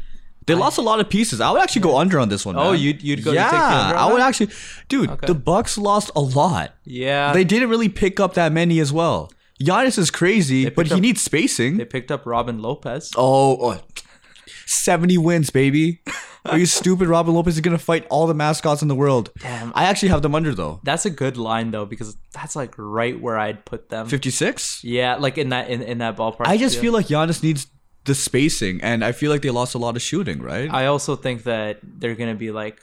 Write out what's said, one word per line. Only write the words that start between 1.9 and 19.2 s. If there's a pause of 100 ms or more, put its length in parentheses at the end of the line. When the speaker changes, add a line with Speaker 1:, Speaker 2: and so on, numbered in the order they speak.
Speaker 2:
Yeah.
Speaker 1:
under
on
this
one,
Speaker 2:
Oh,
Speaker 1:
man.
Speaker 2:
you'd,
you'd
go,
Speaker 1:
Yeah,
Speaker 2:
you'd
take
the
under
on
Speaker 1:
I
would
Speaker 2:
that?
Speaker 1:
actually, (380)
dude,
Speaker 2:
Okay.
Speaker 1:
the
Bucks
lost
a
lot. (100)
Speaker 2:
Yeah.
Speaker 1:
They
didn't
really
pick
up
that
many
as
well. (320)
Giannis
is
crazy,
Speaker 2:
They
Speaker 1:
but
Speaker 2:
picked
Speaker 1:
he
Speaker 2:
up,
Speaker 1:
needs
spacing.
Speaker 2:
they
picked
up
Robin
Lopez.
Speaker 1:
Oh,
oh, (880)
seventy
wins,
baby. (460)
Are
you
Speaker 2:
<laughs>
Speaker 1:
stupid?
Robin
Lopez
is
gonna
fight
all
the
mascots
in
the
world. (100)